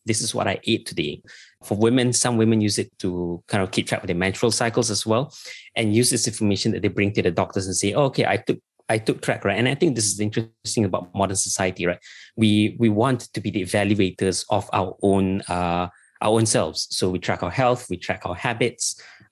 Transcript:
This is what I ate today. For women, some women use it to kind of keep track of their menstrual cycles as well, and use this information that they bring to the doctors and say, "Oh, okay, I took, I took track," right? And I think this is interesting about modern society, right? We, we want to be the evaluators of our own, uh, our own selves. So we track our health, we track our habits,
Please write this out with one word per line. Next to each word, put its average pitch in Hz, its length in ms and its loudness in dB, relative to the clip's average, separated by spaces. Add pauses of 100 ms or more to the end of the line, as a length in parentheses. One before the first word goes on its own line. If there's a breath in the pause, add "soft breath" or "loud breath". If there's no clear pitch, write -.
This 110 140 -2
is 113 140 -6
what 101 140 0
I 95 160 -2
ate 113 220 0
today. 73 360 -6 (400 loud breath)
For - 140 -2
women, 120 360 4
some 120 240 0
women 110 240 4
use 104 180 0
it 101 120 -4 (100)
to 87 480 -4
kind 101 140 0
of 95 80 -2
keep - 160 -2
track - 160 -4
of - 40 -10
their 87 100 -2
menstrual 95 340 0
cycles 113 400 0
as 98 160 -4
well, 113 280 0 (420 loud breath)
and 107 180 2
use 120 160 4
this 120 160 0
information 107 460 0
that 92 100 -4
they 101 60 2
bring 101 240 0
to 98 100 0
the 90 80 4
doctors 95 360 -2
and 95 100 -4
say, 101 180 0
"Oh, 143 100 2
okay, 131 220 0
I 101 100 2
took, - 220 -2 (300)
I 113 100 2
took 127 240 -2
track," - 220 -2
right? 98 140 0
And 120 100 2
I 135 60 0
think 143 200 2
this 110 120 0
is 101 140 -2
interesting 110 640 -2
about - 300 -4
modern 98 220 0
society, 92 500 -2
right? 87 120 0 (380 loud breath)
We, 104 420 4
we 117 120 4
want 123 420 0
to 113 80 -6
be 104 100 -4
the 95 120 -2
evaluators 95 880 0
of 101 220 0
our 95 300 -2
own, 98 460 4
uh, 87 400 0 (320 soft breath)
our 107 180 2
own 113 80 4
selves. 92 440 -2
So - 200 -2
we 90 80 -2
track 90 240 -4
our 90 80 -4
health, 123 380 0
we 90 80 -6
track - 280 -6
our 90 100 -6
habits, - 640 -4 (320 loud breath)